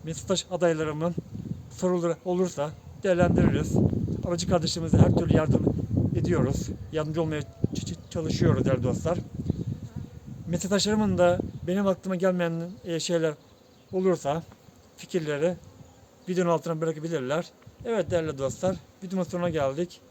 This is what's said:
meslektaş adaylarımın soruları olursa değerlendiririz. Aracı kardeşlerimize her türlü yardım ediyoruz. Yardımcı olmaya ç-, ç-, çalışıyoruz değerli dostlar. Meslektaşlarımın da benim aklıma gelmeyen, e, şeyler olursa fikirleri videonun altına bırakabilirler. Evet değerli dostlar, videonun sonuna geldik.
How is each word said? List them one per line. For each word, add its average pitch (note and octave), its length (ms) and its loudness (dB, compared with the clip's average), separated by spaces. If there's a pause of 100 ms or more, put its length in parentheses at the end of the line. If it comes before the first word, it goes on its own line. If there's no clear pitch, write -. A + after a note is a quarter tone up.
meslektaş D#3+ 460 -4
adaylarımın D#3+ 640 0 (560)
soruları E3+ 540 0
olursa F3+ 460 -2 (320)
değerlendiririz. F3+ 720 4 (480)
Aracı F3 240 -2
kardeşlerimize E3 500 2
her - 160 10
türlü E3 220 4
yardım - 500 2 (300)
ediyoruz. - 520 2 (240)
Yardımcı D#3 300 -2
olmaya D#3 180 -2
ç-, C#3+ 60 -8 (280)
ç-, - 360 -8
çalışıyoruz E3 540 2
değerli C3 180 2
dostlar. E3 360 0 (1300)
Meslektaşlarımın G3 720 0
da F3 200 6 (280)
benim F#3+ 200 0
aklıma F#3 300 -2
gelmeyen, F3 540 0 (140)
e, E3 160 -2
şeyler D#3+ 340 0 (580)
olursa E3+ 500 0 (540)
fikirleri D#3+ 600 -2 (720)
videonun F3+ 220 2
altına D#3+ 300 0
bırakabilirler. D#3 680 -2 (340)
Evet G#3+ 260 -2
değerli D#3+ 280 -2
dostlar, F3 380 -2 (260)
videonun F#3 220 -4
sonuna F3 260 -2
geldik. D3+ 500 -2 (100)